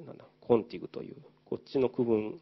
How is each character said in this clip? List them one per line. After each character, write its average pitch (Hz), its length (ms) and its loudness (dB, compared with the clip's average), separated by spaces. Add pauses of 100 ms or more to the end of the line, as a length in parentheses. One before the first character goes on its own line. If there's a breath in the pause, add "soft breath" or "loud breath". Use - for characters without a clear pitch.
ー、 151 40 -16
な - 80 -16
ん - 40 -18
だ、 - 80 -20 (160)
コ 120 160 4
ン 110 80 0
テ - 120 -12
ィ - 40 -10
グ - 60 -10
と - 160 -12
い - 80 -14
う、 - 40 -16 (300)
こ - 140 -4
っ - 40 -20
ち - 160 -2
の 120 100 4
区 - 140 0
分 107 380 0